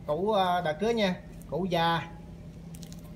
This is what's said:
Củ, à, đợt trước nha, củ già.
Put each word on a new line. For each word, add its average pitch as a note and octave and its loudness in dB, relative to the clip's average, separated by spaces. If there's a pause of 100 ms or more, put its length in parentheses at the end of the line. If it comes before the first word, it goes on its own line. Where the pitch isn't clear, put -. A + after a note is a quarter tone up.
Củ, F3+ 2
à, F#3 4
đợt D#3 2
trước A3 4
nha, G3+ 4 (340)
củ E3 -2
già. E3+ 2 (1080)